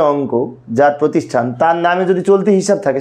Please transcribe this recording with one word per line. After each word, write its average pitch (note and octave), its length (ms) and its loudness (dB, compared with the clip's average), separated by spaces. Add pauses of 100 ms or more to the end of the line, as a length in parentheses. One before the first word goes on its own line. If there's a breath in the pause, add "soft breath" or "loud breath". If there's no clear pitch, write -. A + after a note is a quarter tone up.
(100)
অঙ্ক, C#3 220 -4 (460)
যার C#3+ 220 4
প্রতিষ্ঠান, D3+ 440 -2 (160)
তার E3 160 2 (100)
নামে F3+ 240 0
যদি F#3 200 0
চলতি G3 200 4 (100)
হিসাব F#3+ 240 0
থাকে C3+ 160 0